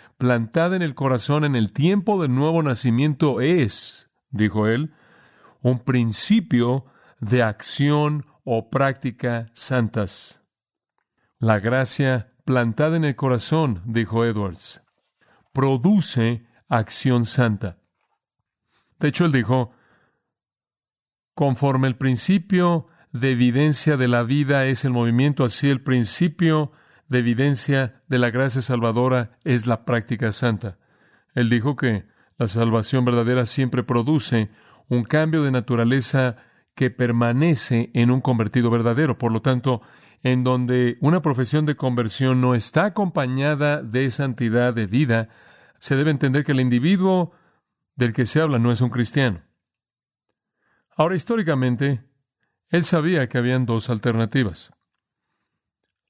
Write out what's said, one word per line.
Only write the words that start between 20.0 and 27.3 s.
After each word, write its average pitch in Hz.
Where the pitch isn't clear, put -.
"Conforme 135
el 127
principio 175
de 131
evidencia 135
de 127
la 120
vida 135
es 131
el 131
movimiento, 123
así 127
el 131
principio 151
de 123
evidencia 131